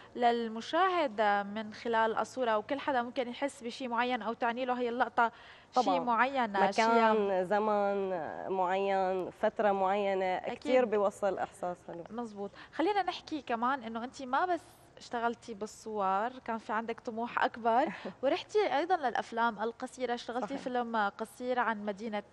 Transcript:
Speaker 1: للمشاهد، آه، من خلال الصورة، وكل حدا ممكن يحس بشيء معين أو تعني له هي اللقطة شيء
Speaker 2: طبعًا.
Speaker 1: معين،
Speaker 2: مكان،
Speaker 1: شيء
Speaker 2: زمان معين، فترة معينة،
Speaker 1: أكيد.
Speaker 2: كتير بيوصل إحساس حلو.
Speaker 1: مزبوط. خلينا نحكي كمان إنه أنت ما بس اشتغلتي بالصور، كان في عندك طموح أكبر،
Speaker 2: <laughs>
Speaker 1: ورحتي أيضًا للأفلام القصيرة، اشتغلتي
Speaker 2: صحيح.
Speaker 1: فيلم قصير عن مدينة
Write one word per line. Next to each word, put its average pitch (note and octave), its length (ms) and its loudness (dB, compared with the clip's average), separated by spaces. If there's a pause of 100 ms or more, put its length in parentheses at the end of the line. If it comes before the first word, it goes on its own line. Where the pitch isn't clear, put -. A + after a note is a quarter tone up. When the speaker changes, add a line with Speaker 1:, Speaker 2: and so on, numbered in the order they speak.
(160)
Speaker 1:
للمشاهد، A#3+ 1040 2
آه، G3+ 220 4
من G#3+ 300 -8
خلال A3+ 440 2
الصورة، A3 400 0
وكل A#3+ 220 -2
حدا C4 220 0
ممكن A#3+ 260 -4
يحس A#3+ 360 -6
بشيء A#3+ 240 -8
معين A#3+ 340 0
أو G#3+ 120 -4
تعني A#3+ 320 -2
له B3 140 -2
هي A#3+ 100 0
اللقطة A#3 420 2 (400)
شيء B3 120 4
Speaker 2:
طبعًا. C4 160 4
Speaker 1:
معين، B3 500 2
Speaker 2:
مكان، G3 220 4
Speaker 1:
شيء A3 720 4
Speaker 2:
زمان G3+ 680 2 (400)
معين، F#3+ 800 0
فترة G#3+ 420 2
معينة، G3 540 2
Speaker 1:
أكيد. F#3 320 -2
Speaker 2:
كتير B3+ 280 4
بيوصل G3+ 520 0
إحساس F3+ 400 -6 (100)
حلو. E3+ 220 -12
Speaker 1:
مزبوط. G#3 420 -10 (220)
خلينا F#4+ 300 0
نحكي D#4+ 380 -6
كمان B3 420 -2
إنه A3+ 200 -8
أنت C4 180 -12
ما C4+ 240 0
بس F4 160 0 (460)
اشتغلتي A#3 460 -4
بالصور، G#3 760 -2 (160)
كان A3+ 120 -4
في A3 160 -6
عندك A3+ 260 -4
طموح A#3 440 -4
أكبر، A#3+ 420 2 (180)
Speaker 2:
<laughs> G3 200 -10
Speaker 1:
ورحتي F4 540 2
أيضًا F4 180 2
للأفلام A#3 640 0
القصيرة، A#3+ 540 -4
اشتغلتي A#3+ 340 -4
Speaker 2:
صحيح. C#4 140 -6
Speaker 1:
فيلم B3 340 -2 (220)
قصير B3 420 -4
عن G#3+ 260 0
مدينة G#3 480 -6